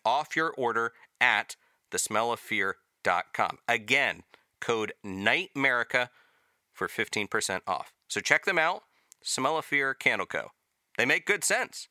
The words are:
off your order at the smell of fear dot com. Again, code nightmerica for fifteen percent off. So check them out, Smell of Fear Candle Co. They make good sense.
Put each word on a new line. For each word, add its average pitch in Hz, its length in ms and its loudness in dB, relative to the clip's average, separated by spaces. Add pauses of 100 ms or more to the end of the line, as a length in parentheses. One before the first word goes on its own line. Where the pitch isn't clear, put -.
off 135 320 0
your 165 160 0
order 117 400 0 (300)
at 113 340 2 (360)
the 92 60 -4
smell 113 360 0
of 110 80 -6
fear 98 340 -2 (280)
dot 90 280 2
com. - 280 -2 (100)
Again, 113 540 0 (360)
code 110 320 0 (140)
nightmerica 123 1040 0 (640)
for - 160 -4
fifteen 107 380 -4
percent 98 380 -2
off. - 280 -4 (160)
So - 100 -4
check 147 240 2
them 180 160 0
out, 175 240 0 (380)
Smell 139 360 -2
of 147 60 -4
Fear 139 300 0
Candle 107 340 0
Co. 64 220 -6 (480)
They 113 80 4
make 160 200 2
good 190 200 0
sense. - 460 -2